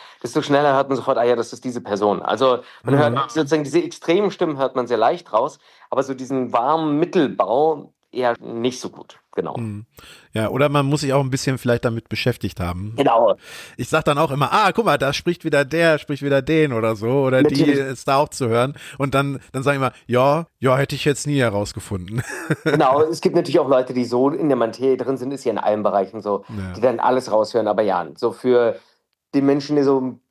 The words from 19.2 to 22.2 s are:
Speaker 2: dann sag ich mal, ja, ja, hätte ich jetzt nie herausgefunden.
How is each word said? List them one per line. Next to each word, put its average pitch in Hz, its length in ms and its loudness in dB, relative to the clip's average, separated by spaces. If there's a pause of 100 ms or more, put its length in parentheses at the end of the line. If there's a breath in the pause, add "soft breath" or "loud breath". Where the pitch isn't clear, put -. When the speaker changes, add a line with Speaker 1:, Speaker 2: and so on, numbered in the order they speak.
Speaker 2:
dann 143 100 -6
sag 143 120 0
ich 139 40 -4
mal, 131 140 -2 (140 loud breath)
ja, 143 400 2 (120)
ja, 127 160 2
hätte 139 200 -2
ich - 100 -6
jetzt 147 220 0
nie 143 120 0
herausgefunden. 104 880 -4